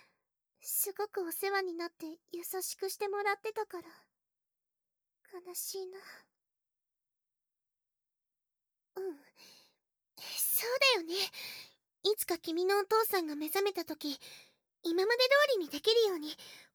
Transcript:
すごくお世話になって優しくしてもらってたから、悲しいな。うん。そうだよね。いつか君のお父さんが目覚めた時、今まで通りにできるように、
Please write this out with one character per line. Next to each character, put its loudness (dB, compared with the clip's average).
す -4
ご -4
く -4
お -4
世 -2
話 2
に -4
な -6
っ -8
て -14
優 -8
し -6
く -4
し -10
て -2
も -2
ら 2
っ -8
て -6
た -4
か -10
ら、 -16
悲 -14
し -8
い -8
な。 -14
う -6
ん。 -4
そ -2
う 2
だ 2
よ -2
ね。 -4
い 2
つ -2
か 0
君 0
の 4
お 2
父 4
さ 2
ん 0
が -4
目 -4
覚 0
め 2
た -4
時、 -8
今 2
ま 4
で 6
通 6
り 0
に -8
で -4
き 4
る 6
よ -2
う -2
に、 -8